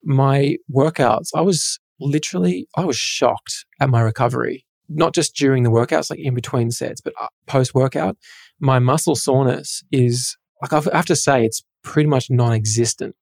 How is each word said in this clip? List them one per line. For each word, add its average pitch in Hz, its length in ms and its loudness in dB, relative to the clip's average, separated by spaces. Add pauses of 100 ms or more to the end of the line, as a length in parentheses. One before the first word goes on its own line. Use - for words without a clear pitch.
My 139 520 2 (160)
workouts, 135 600 2
I 156 60 0
was 175 380 0 (220)
literally, 180 760 -2
I 180 80 0
was - 120 -2
shocked - 680 -2 (160)
at 135 100 2
my 117 100 4
recovery, 120 640 -2 (240)
not 156 260 0
just - 220 -2
during 135 260 2
the 120 80 4
workouts, 123 400 0
like 151 80 -10
in 135 160 -4
between 120 380 -2
sets, - 280 -8
but, - 200 -10
uh, 117 80 -10 (180)
post-workout. 135 680 0 (420)
My 131 220 2
muscle 139 340 2
soreness 131 800 -2
is, 123 440 0 (240)
like, - 120 -6
I've, 151 160 0
I - 80 -2
have 165 100 0
to 170 100 0
say, 131 280 2
it's - 180 -2 (220)
pretty 151 240 0
much 135 200 0
non-existent. 113 920 0